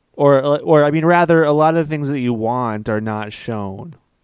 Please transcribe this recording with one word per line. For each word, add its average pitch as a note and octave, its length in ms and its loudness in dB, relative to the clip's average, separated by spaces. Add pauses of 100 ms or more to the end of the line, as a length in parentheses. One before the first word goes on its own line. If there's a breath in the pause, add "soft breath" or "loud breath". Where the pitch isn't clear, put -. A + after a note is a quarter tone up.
(140)
or, C#3+ 480 2
or, D#3 220 4
I D3 80 2
mean, D#3+ 140 0
rather, E3+ 380 4
a D3 100 2
lot D#3 220 2
of D#3+ 120 0
things D3 220 -6
that C#3+ 100 -4
you B2 140 0
want A2+ 560 -4
are G#2+ 120 -2
not G#2+ 320 -6
shown. G#2+ 600 -10 (280)